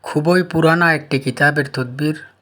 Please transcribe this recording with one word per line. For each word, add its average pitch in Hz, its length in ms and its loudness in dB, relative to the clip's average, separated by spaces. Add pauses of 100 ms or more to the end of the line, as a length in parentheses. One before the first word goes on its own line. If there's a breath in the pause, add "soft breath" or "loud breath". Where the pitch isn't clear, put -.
খুবই 170 400 0
পুরানা 165 520 2
একটি 143 240 -4
কিতাবের 143 540 0
তদবির 139 480 -4 (220)